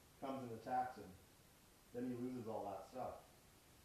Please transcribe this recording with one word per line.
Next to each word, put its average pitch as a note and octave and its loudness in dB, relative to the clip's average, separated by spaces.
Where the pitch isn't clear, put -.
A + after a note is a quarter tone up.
comes C3 2
and A#2+ 0
attacks B2+ 6
him, F#2+ -6
then B2 2
he B2 4
loses A#2+ 2
all G2+ 2
that G2 0
stuff. G#2 0